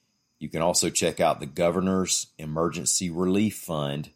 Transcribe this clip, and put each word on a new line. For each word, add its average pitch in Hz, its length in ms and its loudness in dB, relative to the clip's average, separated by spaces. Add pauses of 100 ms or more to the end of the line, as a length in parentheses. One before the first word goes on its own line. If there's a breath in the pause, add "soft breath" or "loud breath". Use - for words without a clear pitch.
(400)
You 78 100 -10
can 80 140 -2
also 87 260 2
check 80 300 0
out 78 200 4
the 73 60 -10
Governor's 90 800 0 (120)
Emergency 82 720 -2
Relief 92 460 2
Fund 76 580 -4